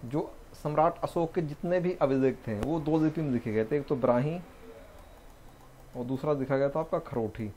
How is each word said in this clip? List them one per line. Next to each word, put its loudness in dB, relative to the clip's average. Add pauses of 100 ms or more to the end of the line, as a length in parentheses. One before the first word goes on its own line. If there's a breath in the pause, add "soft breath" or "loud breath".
जो -2 (240)
सम्राट 2
अशोक 0
के 2
जितने 0
भी 0
अभिलेख 4
थे -2
वो 0
दो 2
लिपि 2
में 0
लिखे 0
गए 2
थे, -2
एक -2
तो 0
ब्राही 2 (1600)
और -6
दूसरा 0
लिखा 0
गया 2
था -2
आपका -2
खरोठी। -4